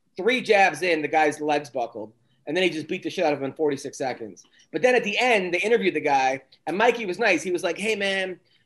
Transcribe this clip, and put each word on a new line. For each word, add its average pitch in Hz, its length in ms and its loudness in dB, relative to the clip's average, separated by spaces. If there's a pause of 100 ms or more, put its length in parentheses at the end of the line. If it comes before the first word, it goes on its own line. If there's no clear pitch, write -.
(160)
three 233 240 0
jabs 190 420 4
in, 170 200 2
the 147 60 -4
guy's 151 320 2
legs 147 300 -2
buckled, 113 420 -6 (340)
and 147 100 -4
then 185 80 2
he 175 60 2
just 151 180 -6
beat 185 140 -6
the 156 80 -6
shit 175 140 -2
out 147 80 2
of 139 60 -2
him 135 80 -6
in 131 80 -6
forty-six 143 420 -4
seconds. 120 460 -8 (300)
But 160 100 -2
then 254 120 4
at 226 100 2
the 208 140 -4
end, 208 360 2
they 180 60 0
interviewed 190 340 2
the 151 60 -2
guy, 135 420 2 (240)
and 156 100 -4
Mikey 233 300 2
was 180 120 -6
nice. 196 240 2
He 185 100 -4
was 165 100 -2
like, 170 160 -4
"Hey, 214 180 -2
man, 190 420 -4 (280)